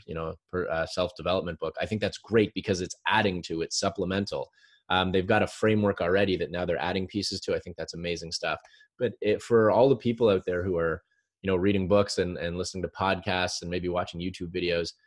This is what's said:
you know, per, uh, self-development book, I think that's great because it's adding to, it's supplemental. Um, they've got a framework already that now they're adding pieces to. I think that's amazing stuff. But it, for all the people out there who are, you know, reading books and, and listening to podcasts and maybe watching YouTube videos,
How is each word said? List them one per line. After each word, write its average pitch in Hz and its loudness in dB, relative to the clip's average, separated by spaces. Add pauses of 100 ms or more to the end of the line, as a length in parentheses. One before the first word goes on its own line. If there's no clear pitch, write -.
you 80 -8
know, 82 -6 (180)
per, 90 -2
uh, 82 -2
self-development 87 -2
book, 80 -6
I 85 -4
think 104 -4
that's 101 -2
great 104 2
because 92 -2
it's 90 -6 (120)
adding 98 2
to, 82 -4
it's - -4
supplemental. 95 -2 (400)
Um, 92 2
they've 92 2
got 107 4
a 90 0
framework 107 2
already 95 2
that 82 -4
now 87 -2
they're 82 -2
adding 92 -2
pieces 98 -4
to. 92 -2
I 82 -2
think 87 -14
that's 80 -10
amazing 85 -6
stuff. 80 -4 (400)
But 117 -2
it, 104 0
for 110 6
all 117 8
the 139 6
people 117 2
out 92 2
there 90 -2
who 92 0
are, 82 0 (400)
you 95 -2
know, 95 4
reading 95 2
books 101 4
and, 90 0
and 85 -4
listening 92 -6
to 85 -4
podcasts 92 -2
and 87 -8
maybe 90 -4
watching 87 -4
YouTube 90 -6
videos, 85 -2 (160)